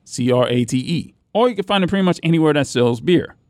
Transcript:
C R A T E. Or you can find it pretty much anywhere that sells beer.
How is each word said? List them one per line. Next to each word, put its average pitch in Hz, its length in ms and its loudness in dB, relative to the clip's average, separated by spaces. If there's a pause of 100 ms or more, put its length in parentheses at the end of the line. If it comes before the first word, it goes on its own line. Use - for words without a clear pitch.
C 127 260 -2
R 123 160 2
A 123 160 0
T 123 140 -4
E. 135 360 -6 (200)
Or 233 160 2
you 233 60 -4
can 196 100 -6
find 202 180 0
it 170 60 -2
pretty 196 140 0
much 180 200 0
anywhere 160 300 2
that 143 140 0
sells 120 340 0
beer. 156 340 0 (140)